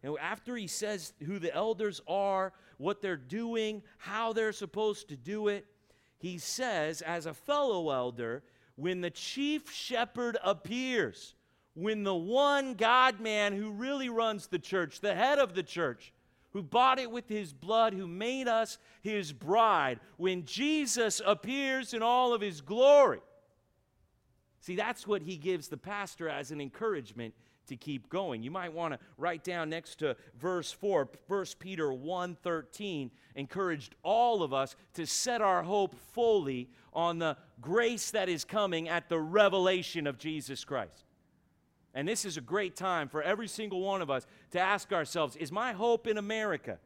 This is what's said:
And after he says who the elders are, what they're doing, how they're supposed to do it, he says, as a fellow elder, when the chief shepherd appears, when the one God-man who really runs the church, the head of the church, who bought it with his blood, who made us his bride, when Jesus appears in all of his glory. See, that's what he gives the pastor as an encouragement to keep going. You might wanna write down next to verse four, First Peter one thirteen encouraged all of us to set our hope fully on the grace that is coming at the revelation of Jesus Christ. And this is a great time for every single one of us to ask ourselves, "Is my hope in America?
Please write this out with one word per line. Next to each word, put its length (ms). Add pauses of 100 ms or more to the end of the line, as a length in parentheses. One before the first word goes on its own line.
And 160
after 380
he 100
says 460 (120)
who 140
the 160
elders 520
are, 440 (260)
what 240
they're 140
doing, 680 (160)
how 340
they're 180
supposed 580
to 60
do 320
it, 180 (520)
he 200
says, 640
as 260
a 60
fellow 580
elder, 520 (320)
when 260
the 100
chief 600
shepherd 720
appears, 920 (380)
when 300
the 120
one 580
God-man 800
who 180
really 380
runs 380
the 120
church, 400
the 160
head 240
of 140
the 100
church, 480 (420)
who 100
bought 360
it 100
with 200
his 240
blood, 400
who 140
made 400
us 300 (240)
his 300
bride, 680 (180)
when 280
Jesus 800
appears 680
in 80
all 320
of 80
his 200
glory. 600 (1400)
See, 160
that's 320
what 140
he 160
gives 320
the 80
pastor 520
as 220
an 100
encouragement 720 (340)
to 100
keep 320
going. 340
You 80
might 220
wanna 260 (180)
write 260
down 260
next 300
to 180 (200)
verse 340
four, 380 (180)
First 300
Peter 360
one 500
thirteen 680 (240)
encouraged 680
all 400
of 100
us 220 (200)
to 120
set 340
our 220
hope 320 (180)
fully 560 (220)
on 260
the 200 (240)
grace 500
that 160
is 160
coming 460
at 180
the 120
revelation 840
of 120
Jesus 480
Christ. 400 (880)
And 140
this 160
is 140
a 40
great 340
time 340
for 120
every 260
single 340
one 200
of 80
us 160 (260)
to 80
ask 340
ourselves, 420
"Is 160
my 220
hope 340
in 100
America? 680